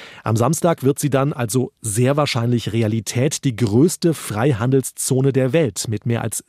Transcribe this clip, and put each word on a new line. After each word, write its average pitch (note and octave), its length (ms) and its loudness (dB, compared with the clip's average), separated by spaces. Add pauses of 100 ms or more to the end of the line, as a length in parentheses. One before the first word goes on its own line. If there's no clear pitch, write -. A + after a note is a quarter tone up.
(240)
Am A2+ 120 0
Samstag D#3 480 0
wird C#3 160 2
sie D3 100 -2
dann C#3 240 2
also B2+ 380 -2 (100)
sehr B2 360 2
wahrscheinlich A#2+ 540 0
Realität, A2+ 760 -2
die B2 100 0
größte C3 580 2
Freihandelszone C3 1200 0
der C3 200 0
Welt D3 340 0
mit G#2+ 180 -4
mehr A#2 160 0
als A2+ 280 -6